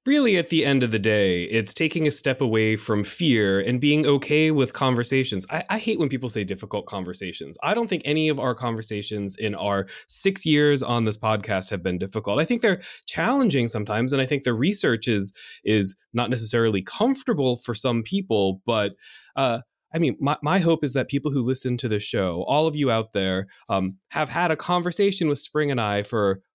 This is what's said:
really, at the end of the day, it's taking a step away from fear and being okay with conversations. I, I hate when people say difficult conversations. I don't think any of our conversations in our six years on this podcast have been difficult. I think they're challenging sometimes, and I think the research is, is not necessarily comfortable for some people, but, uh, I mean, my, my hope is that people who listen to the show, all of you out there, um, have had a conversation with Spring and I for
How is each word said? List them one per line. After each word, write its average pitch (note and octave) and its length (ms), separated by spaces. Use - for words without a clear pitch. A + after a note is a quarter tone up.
really, C4 280
at E3+ 140
the D#3+ 160
end C#3 160
of A#2+ 80
the A2 80
day, G2 460
it's A2 320
taking D#3+ 320
a C#3 40
step C3+ 300
away A2 340
from G#2 280
fear G#2+ 560
and B2 200
being D3 240
okay D3 460
with C3+ 240
conversations. B2+ 800
I, D#3+ 180
I G#3+ 80
hate A3 220
when D3 100
people B2 180
say A2 160
difficult G2 440
conversations. F2+ 720
I E3+ 140
don't A#3 120
think E3+ 160
any D#3 240
of C#3+ 120
our B2 160
conversations G#2+ 840
in G#2+ 160
our G2 320
six - 360
years D3 380
on A#2 240
this G#2+ 140
podcast G#2 500
have F2+ 140
been F2+ 160
difficult. G2+ 400
I D#3+ 60
think A#3+ 180
they're F#3 180
challenging E3+ 600
sometimes, A2 440
and C#3 80
I C3 60
think C#3 180
the A#2+ 120
research C3 520
is, G2+ 320
is G#2 320
not A#2 160
necessarily A2+ 500
comfortable F3 720
for B2 200
some A#2 260
people, G#2+ 640
but, G#2 300
uh, B2 240
I E3 60
mean, D#3 200
my, C#3+ 220
my D#3+ 160
hope E3 260
is B2+ 100
that B2+ 160
people C#3 200
who C3+ 140
listen B2 340
to B2 100
the G#2+ 120
show, F2+ 480
all D3+ 180
of D#3 100
you C#3+ 140
out A2+ 240
there, F#2+ 320
um, F#2+ 280
have D#3 200
had E3+ 200
a D#3 60
conversation F3+ 720
with C#3+ 100
Spring D3+ 320
and B2+ 100
I G#2 220
for G2+ 400